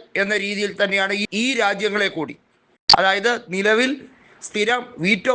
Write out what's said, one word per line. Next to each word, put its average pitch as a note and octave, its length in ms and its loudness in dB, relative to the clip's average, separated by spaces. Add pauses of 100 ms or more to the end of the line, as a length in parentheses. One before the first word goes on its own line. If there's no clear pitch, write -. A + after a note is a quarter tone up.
(220)
എന്ന G3+ 200 0
രീതിയിൽ G3+ 360 -4
തന്നെയാണ് G3 420 0
ഈ, G#3 40 -2 (180)
ഈ - 20 0 (160)
രാജ്യങ്ങളെ G3+ 560 0
കൂടി, D3+ 180 -6 (640)
അതായത് G3 320 2 (240)
നിലവിൽ A3 360 2 (560)
സ്ഥിരം A3 340 -2 (240)
വീറ്റോ G#3+ 300 2